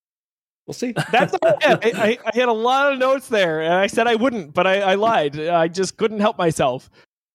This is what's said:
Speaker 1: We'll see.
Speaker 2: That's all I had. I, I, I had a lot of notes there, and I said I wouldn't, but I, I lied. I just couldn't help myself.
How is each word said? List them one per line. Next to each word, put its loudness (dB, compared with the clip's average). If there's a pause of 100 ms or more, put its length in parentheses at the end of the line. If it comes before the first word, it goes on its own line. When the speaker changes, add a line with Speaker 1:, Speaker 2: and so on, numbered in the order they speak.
(640)
Speaker 1:
We'll -12
see. -6 (180)
Speaker 2:
That's 2
all 2
I 4
had. 2
I, 0 (140)
I, 0
I -4
had 2
a 2
lot 0
of -6
notes -2
there, 0
and 0
I 2
said 0
I 2
wouldn't, -2
but 2
I, 2
I 2
lied. 0
I 0
just -4
couldn't -2
help 0
myself. -2 (460)